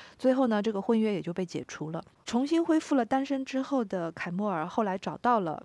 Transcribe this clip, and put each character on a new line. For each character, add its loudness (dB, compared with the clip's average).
最 4
后 4
呢， 2
这 0
个 -2
婚 4
约 2
也 -2
就 -6
被 -2
解 -6
除 -8
了。 -6
重 0
新 2
恢 4
复 0
了 4
单 0
身 -2
之 -4
后 0
的 -4
凯 -8
莫 -2
尔 -2
后 0
来 0
找 -6
到 2
了 -4